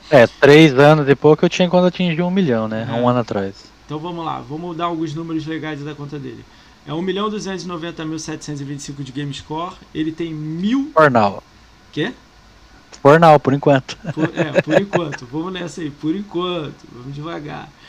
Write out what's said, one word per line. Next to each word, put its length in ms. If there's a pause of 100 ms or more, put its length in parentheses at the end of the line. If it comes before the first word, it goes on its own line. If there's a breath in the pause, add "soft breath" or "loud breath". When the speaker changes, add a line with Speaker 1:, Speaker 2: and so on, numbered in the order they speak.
(100)
Speaker 1:
É, 160
três 520
anos 280
e 80
pouco 300
eu 40
tinha 200
quando 180
atingi 360
um 80
milhão, 380
né? 200
Speaker 2:
É. 60
Speaker 1:
Um 120
ano 140
atrás. 500 (140)
Speaker 2:
Então 140
vamos 260
lá, 160
vamos 340
dar 120
alguns 280
números 320
legais 360
da 120
conta 240
dele. 240 (440 soft breath)
É 80
um 80
milhão 260
duzentos 360
e 40
noventa 360
mil 140
setecentos 440
e 20
vinte 160
e 20
cinco 220
de 80
game 220
score, 400 (200)
ele 160
tem 220
mil 640
Speaker 1:
For 160
now. 320 (500)
Speaker 2:
Quê? 220 (880)
Speaker 1:
For 180
now, 180
por 140
enquanto. 460 (160)
Speaker 2:
Por, 100 (100)
é, 280
por 180
enquanto. 500
Vamos 220
nessa 300
aí, 80
por 260
enquanto. 760
Vamos 240
devagar. 540 (200 soft breath)